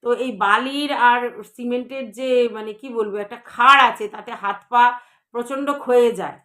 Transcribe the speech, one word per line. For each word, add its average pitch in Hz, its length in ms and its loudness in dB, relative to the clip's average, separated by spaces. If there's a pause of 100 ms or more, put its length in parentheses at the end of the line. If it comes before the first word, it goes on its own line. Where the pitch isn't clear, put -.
তো 240 100 0
এই 247 180 -2
বালির 247 640 0
আর 240 280 4 (220)
সিমেন্টের 247 680 -8
যে, 254 180 -6 (220)
মানে 214 220 -10
কি 240 160 -16
বলবো, 214 280 -4
একটা 208 280 -8
খাড় 269 440 6
আছে, 226 180 -6
তাতে 214 240 -14
হাত 202 280 -6 (100)
পা 240 140 4 (480)
প্রচণ্ড 269 360 -6 (160)
ক্ষয়ে 247 280 4
যায় 175 340 -8